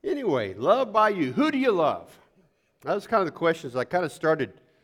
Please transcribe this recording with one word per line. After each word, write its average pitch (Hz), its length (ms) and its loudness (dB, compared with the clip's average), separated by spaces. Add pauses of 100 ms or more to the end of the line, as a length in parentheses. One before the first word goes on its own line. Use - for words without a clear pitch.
Anyway, 139 500 -2
love 202 400 0
by 214 160 4
you. 156 240 -2
Who 285 160 2
do 285 80 -2
you 254 140 2
love? 135 440 0 (680)
That 151 120 -4
was 202 140 -6
kind 220 140 2
of 185 40 0
the 151 140 -4
questions. 160 360 -2
I 127 80 0
kind 180 220 -2
of 143 60 -6
started 156 420 -2 (300)